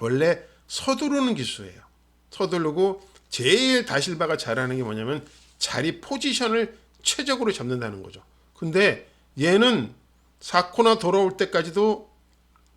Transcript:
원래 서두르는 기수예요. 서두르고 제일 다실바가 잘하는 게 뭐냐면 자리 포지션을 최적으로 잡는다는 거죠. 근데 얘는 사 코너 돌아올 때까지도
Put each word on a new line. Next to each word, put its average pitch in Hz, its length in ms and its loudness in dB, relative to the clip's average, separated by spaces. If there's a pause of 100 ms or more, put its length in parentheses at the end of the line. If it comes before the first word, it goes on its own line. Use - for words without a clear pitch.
원래 143 420 2 (260)
서두르는 269 680 -2
기수예요. 98 480 -8 (480)
서두르고 180 760 -2 (220)
제일 240 560 2
다실바가 156 540 -2
잘하는 127 380 -2
게 131 60 -4
뭐냐면 113 440 -6 (320)
자리 165 420 -4
포지션을 233 800 -2 (240)
최적으로 254 500 -2
잡는다는 120 500 -6
거죠. 90 200 -18 (320)
근데 170 560 0 (280)
얘는 180 560 4 (460)
사 180 300 2
코너 226 280 4
돌아올 190 380 2
때까지도 190 720 0 (680)